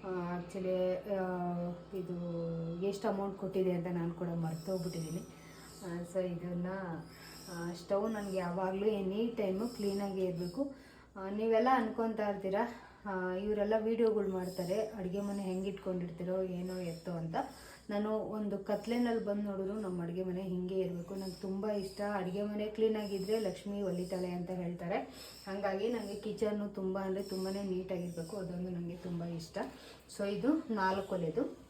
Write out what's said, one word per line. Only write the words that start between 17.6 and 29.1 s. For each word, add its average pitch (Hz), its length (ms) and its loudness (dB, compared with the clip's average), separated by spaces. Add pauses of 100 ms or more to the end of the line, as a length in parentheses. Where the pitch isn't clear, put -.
ನಾನು 208 200 2
ಒಂದು 208 480 0
ಕತ್ಲೆನಲ್ಲಿ 226 680 2
ಬಂದು 202 180 2
ನೋಡಿದ್ರು 196 380 -2
ನಮ್ಮ 180 220 -2
ಅಡುಗೆ 175 220 -2
ಮನೆ 185 180 0
ಹಿಂಗೆ 180 320 -2
ಇರಬೇಕು. 175 400 0
ನಂಗೆ 190 280 -6
ತುಂಬ 196 260 0
ಇಷ್ಟ, 202 320 -2 (140)
ಅಡುಗೆ 185 280 0
ಮನೆ 208 240 0
ಕ್ಲೀನಾಗಿದ್ದರೆ 214 720 2
ಲಕ್ಷ್ಮಿ 202 440 -2
ಒಲಿತಾಳೆ 180 480 0
ಅಂತ 175 200 -2
ಹೇಳ್ತಾರೆ. 180 460 -2 (500)
ಹಾಗಾಗಿ 202 460 2
ನನಗೆ 208 220 -2
ಕಿಚನ್ನು 208 540 0
ತುಂಬ 190 300 0
ಅಂದರೆ 190 240 0
ತುಂಬಾ 190 280 -2 (140)
ನೀಟಾಗಿರಬೇಕು, 180 720 -2
ಅದೊಂದು 180 340 -4
ನನಗೆ 170 260 -4
ತುಂಬ 170 280 -4